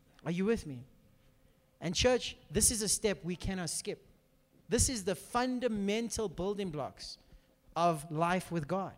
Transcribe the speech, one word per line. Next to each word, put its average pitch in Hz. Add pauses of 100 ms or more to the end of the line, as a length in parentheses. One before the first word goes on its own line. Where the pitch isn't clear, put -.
(240)
Are 160
you 180
with 220
me? 131 (960)
And 170
church, - (140)
this 196
is 220
a 208
step -
we 170
cannot 185
skip. - (640)
This 240
is 220
the 185
fundamental 226
building 190
blocks 131 (580)
of 165
life 170
with 165
God, 180